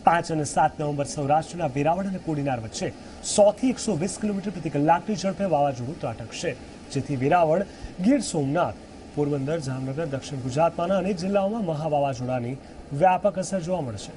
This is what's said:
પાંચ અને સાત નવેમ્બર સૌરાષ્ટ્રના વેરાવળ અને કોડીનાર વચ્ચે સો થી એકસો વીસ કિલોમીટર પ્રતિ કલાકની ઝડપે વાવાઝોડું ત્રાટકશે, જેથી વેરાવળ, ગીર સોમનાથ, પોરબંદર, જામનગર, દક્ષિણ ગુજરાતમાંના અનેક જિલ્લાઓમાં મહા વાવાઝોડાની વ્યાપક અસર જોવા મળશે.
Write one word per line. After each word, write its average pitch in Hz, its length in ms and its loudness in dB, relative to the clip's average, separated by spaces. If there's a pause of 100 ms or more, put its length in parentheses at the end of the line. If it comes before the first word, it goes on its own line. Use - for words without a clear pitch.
પાંચ 170 280 4
અને 156 120 0
સાત 156 360 2
નવેમ્બર 147 240 -2
સૌરાષ્ટ્રના 156 600 0
વેરાવળ 151 400 0
અને 190 120 -4
કોડીનાર 139 420 -2
વચ્ચે 123 320 -6 (320)
સો 208 280 6
થી 254 160 0
એકસો 220 260 0
વીસ 170 260 -2
કિલોમીટર 202 300 -2
પ્રતિ 156 200 -6
કલાકની 165 460 4
ઝડપે 190 280 -2
વાવાઝોડું 143 560 0
ત્રાટકશે, 120 560 -6 (360)
જેથી 139 240 -2
વેરાવળ, 160 460 4 (420)
ગીર 262 160 6
સોમનાથ, 147 540 0 (400)
પોરબંદર, 143 460 0
જામનગર, 131 460 -4
દક્ષિણ 139 320 -6
ગુજરાતમાંના 165 600 0
અનેક 190 180 0
જિલ્લાઓમાં 196 480 0
મહા 160 240 -2
વાવાઝોડાની 127 680 0 (360)
વ્યાપક 185 460 4
અસર 190 220 -2
જોવા 175 200 -2
મળશે. 120 360 -8